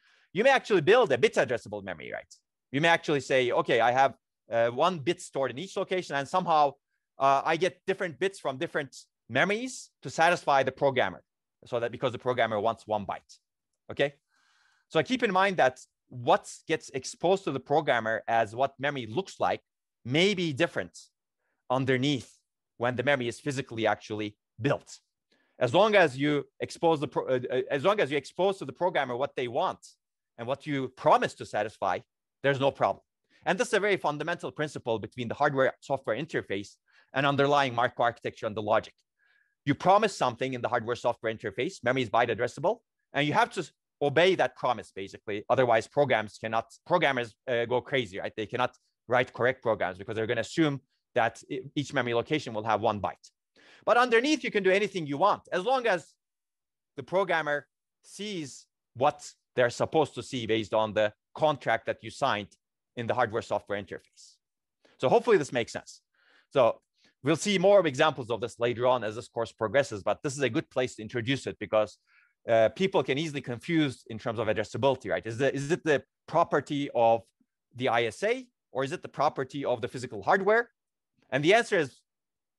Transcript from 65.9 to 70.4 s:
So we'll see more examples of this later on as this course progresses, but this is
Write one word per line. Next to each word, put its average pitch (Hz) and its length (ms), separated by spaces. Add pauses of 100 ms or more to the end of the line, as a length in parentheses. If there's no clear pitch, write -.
So 120 320 (400)
we'll 147 140
see 202 200
more 190 300
examples 143 440
of 110 120
this 117 160
later 120 280
on 123 180
as 107 100
this 117 140
course 113 240
progresses, 110 500
but 101 200
this 139 140
is 143 60